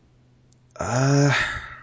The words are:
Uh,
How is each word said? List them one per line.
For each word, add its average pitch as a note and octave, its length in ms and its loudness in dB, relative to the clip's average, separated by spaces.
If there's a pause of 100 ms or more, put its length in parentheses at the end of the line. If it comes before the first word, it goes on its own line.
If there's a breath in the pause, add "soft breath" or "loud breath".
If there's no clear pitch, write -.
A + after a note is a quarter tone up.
(800)
Uh, C#3 540 2 (480 loud breath)